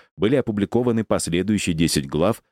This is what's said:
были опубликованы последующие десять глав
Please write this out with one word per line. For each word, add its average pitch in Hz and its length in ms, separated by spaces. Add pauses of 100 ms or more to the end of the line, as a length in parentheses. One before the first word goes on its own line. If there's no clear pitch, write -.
(160)
были 120 200
опубликованы 113 680
последующие 92 720
десять 78 320
глав 80 460